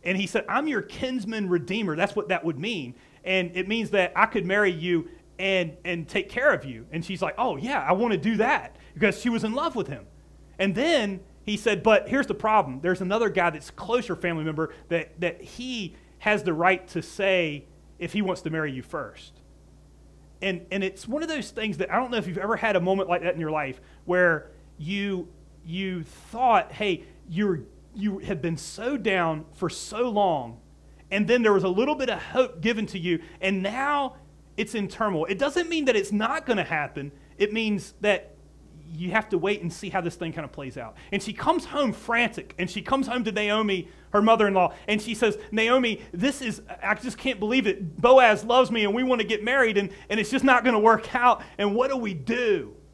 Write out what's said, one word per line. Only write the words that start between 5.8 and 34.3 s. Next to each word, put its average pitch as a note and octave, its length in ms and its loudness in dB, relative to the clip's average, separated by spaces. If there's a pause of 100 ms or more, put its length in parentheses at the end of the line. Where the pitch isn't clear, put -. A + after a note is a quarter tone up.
and E3+ 240 -6
take G3 220 -4
care C4 240 2
of C3+ 100 -2
you. A#2+ 280 -12
And E3 120 -6
she's F3+ 200 -6
like, D#3 160 -2
"Oh, G#3+ 180 0
yeah, A3+ 240 -2
I D3 120 2
want A3+ 180 2
to F#3+ 60 2
do G3+ 200 0
that," A#3+ 380 0 (180)
because F#3+ 260 0
she B3 100 -2
was A3+ 140 0
in A3 100 -2
love D4 220 -2
with G3 120 -4
him. B2 180 -12 (540)
And F#3+ 160 0
then A3+ 460 0 (220)
he G#3 140 -2
said, G#3 240 0
"But G#3+ 260 4
here's C4+ 200 2
the - 80 -2
problem. F3 460 2
There's F3+ 200 0
another G#3 280 0
guy F3 200 2
that's D3+ 220 -8
closer A#3 440 -2
family E3 280 -4
member D#3 300 -2 (160)
that, D#3+ 300 -2
that E3+ 220 -4
he A#3 540 -10 (240)
has G#3 240 0
the F3 100 0
right F#3 360 2
to E3 120 -4
say F3 640 -2 (320)
if E3+ 160 -8
he G#3 80 0
wants F#3 220 -2
to D#3 80 -4
marry D#3 200 -4
you B2+ 120 -10
first." - 580 -12 (1000)
And, F3+ 260 -4
and F#3+ 140 -4
it's F#3+ 240 -8
one D4 160 -4
of D#4+ 60 -6
those D4 200 -6
things G#3+ 280 -6
that E3+ 140 0
I F3 40 0
don't B3 160 0
know A#3+ 60 -2
if F3+ 100 -2
you've F3+ 100 -6
ever G3+ 180 -2
had G#3+ 200 0
a F3 60 4
moment F#3+ 280 2
like F3 140 2
that F3 100 0
in D#3+ 60 -4
your D#3+ 100 -4
life D3 320 -4 (240)
where F3 460 4 (260)
you, F#3+ 500 -4 (380)
you F3+ 380 -4
thought, A3+ 680 2
hey, G3 320 -2 (240)
you're, F#3 340 0 (340)
you G3 240 -4
have E3+ 220 -6
been E3 140 -2
so A#3+ 420 -6
down F3 560 0
for E3+ 160 -2
so A#3 400 -4
long, D#3+ 500 0 (520)
and G3 160 0
then A#3+ 140 4
there G#3+ 120 6
was F#3 100 4
a F#3+ 60 2
little B3+ 260 2
bit C4 140 -2
of F3+ 120 -4
hope B3+ 400 0
given A3 240 0
to F#3+ 140 -10
you, E3 200 0 (220)
and F#3+ 220 0
now C4+ 520 -2 (400)